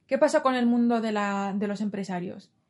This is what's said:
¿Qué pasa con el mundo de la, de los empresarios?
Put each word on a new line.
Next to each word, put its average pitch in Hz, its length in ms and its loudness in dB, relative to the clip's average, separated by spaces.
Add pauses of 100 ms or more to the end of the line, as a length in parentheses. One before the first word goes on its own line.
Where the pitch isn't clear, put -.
¿Qué 262 120 0
pasa 302 220 4
con 262 140 2
el 240 120 2
mundo 240 340 4
de 220 120 -2
la, 202 420 -2
de 202 120 -2
los 202 140 -4
empresarios? 196 720 -8 (180)